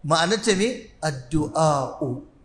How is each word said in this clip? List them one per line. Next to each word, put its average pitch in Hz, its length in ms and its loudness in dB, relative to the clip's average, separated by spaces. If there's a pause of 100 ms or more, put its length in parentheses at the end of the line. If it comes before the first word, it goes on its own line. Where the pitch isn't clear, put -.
ma'anarta 185 500 2
me? 226 360 -2 (100)
Addu'a'u. 147 1200 -2 (240)